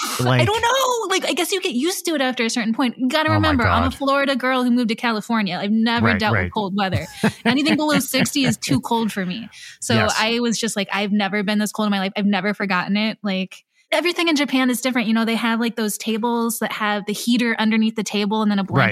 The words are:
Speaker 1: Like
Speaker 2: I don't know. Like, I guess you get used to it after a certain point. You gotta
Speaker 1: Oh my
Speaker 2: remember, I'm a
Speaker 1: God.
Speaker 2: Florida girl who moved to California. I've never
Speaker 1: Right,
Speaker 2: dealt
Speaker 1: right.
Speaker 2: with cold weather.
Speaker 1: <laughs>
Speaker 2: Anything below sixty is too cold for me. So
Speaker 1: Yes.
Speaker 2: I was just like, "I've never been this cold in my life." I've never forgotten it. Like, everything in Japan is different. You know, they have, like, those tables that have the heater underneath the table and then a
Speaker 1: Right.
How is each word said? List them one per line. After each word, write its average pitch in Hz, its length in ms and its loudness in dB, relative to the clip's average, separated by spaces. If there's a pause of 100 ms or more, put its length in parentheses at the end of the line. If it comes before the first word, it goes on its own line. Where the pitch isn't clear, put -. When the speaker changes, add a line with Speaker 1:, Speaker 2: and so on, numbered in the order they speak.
(200)
Speaker 1:
Like 123 220 4
Speaker 2:
I - 20 4
don't 440 160 2
know. 494 480 0
Like, 370 160 0
I 349 80 -2
guess 330 180 -2
you 370 120 -2
get 359 100 -2
used 311 320 -2
to 330 100 0
it 277 60 0
after 247 240 0
a 226 60 0
certain 226 240 -2
point. 247 240 -2
You 254 100 0
gotta 311 220 2
Speaker 1:
Oh - 20 2
my 311 40 2
Speaker 2:
remember, 302 300 2
I'm 185 180 4
a - 20 2
Speaker 1:
God. - 80 -2
Speaker 2:
Florida 277 420 0
girl 254 280 0
who 247 60 2
moved 240 200 2
to 226 40 0
California. 214 640 -2
I've 202 120 -4
never 226 380 2
Speaker 1:
Right, 95 100 2
Speaker 2:
dealt 110 160 2
Speaker 1:
right. 92 100 2
Speaker 2:
with 87 80 -4
cold 196 240 -2
weather. 95 300 0 (180)
Speaker 1:
<laughs> - 220 -2
Speaker 2:
Anything 285 300 2
below 302 240 2
sixty 262 440 0
is 233 140 0
too - 240 0
cold 226 300 0
for 190 120 -4
me. - 240 -8 (320)
So 226 140 0
Speaker 1:
Yes. 220 240 2
Speaker 2:
I 226 220 0
was 233 200 0
just 220 160 -4
like, 196 160 -2
"I've 202 200 -2
never 202 300 0
been 208 160 0
this 208 140 0
cold 214 140 -2
in 208 40 2
my 196 100 0
life." 196 160 -4
I've 202 100 0
never 202 260 0
forgotten 190 460 -2
it. 214 240 -2
Like, 185 420 -4 (260)
everything 339 380 0
in 311 80 4
Japan 262 320 2
is 240 140 -2
different. 247 260 0
You 220 60 2
know, 226 100 2
they 226 120 0
have, 226 220 0
like, 233 180 -2
those 214 200 -2
tables 233 600 -2
that 220 140 -4
have 208 340 -2
the 208 80 -4
heater 240 440 0
underneath 220 380 2
the 208 80 -4
table 208 380 -2
and 208 80 2
then 202 80 2
a 196 40 0
Speaker 1:
Right. 185 60 -4 (240)